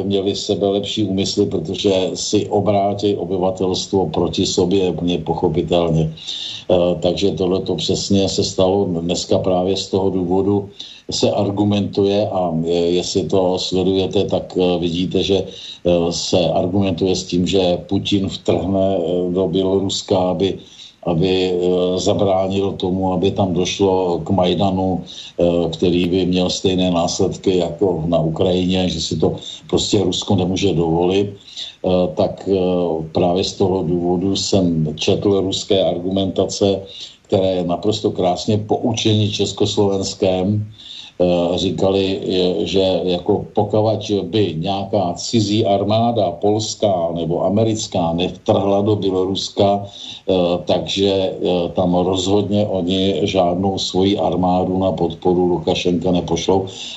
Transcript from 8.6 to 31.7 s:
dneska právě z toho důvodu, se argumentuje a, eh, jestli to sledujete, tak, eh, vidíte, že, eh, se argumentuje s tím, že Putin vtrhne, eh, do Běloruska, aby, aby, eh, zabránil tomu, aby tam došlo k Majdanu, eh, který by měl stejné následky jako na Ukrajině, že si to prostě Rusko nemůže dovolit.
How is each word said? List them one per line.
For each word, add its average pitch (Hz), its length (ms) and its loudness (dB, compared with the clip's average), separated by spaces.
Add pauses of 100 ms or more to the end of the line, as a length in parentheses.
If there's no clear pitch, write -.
dneska 87 540 -2
právě 92 380 0
z - 120 -6
toho 98 220 0
důvodu, 95 580 0 (420)
se 117 200 0
argumentuje 101 1000 0
a, 90 240 -2
eh, 85 480 0
jestli 87 240 -2
to 90 340 2
sledujete, 92 680 0
tak, - 280 -4
eh, 90 260 2
vidíte, 87 440 -2
že, 95 180 2
eh, - 720 -2
se - 240 -2 (140)
argumentuje 95 680 0
s - 80 -6
tím, 90 220 0
že 87 420 2
Putin 98 400 0
vtrhne, 95 720 0
eh, 90 320 0
do 92 160 0
Běloruska, 92 880 0
aby, 87 240 0 (480)
aby, 92 480 2
eh, 90 400 2
zabránil 98 800 0
tomu, 92 400 -2
aby 92 160 0
tam 92 240 0
došlo 92 640 2
k 78 80 -10
Majdanu, 92 720 2
eh, 85 720 -2
který 90 320 2
by 90 220 2
měl 90 260 0
stejné 90 400 0
následky 87 720 0
jako 85 480 -2
na 87 80 2
Ukrajině, 92 720 0
že 80 80 -6
si - 160 -4
to - 240 0 (320)
prostě - 320 2
Rusko 92 320 0
nemůže 92 400 0
dovolit. 90 560 2 (460)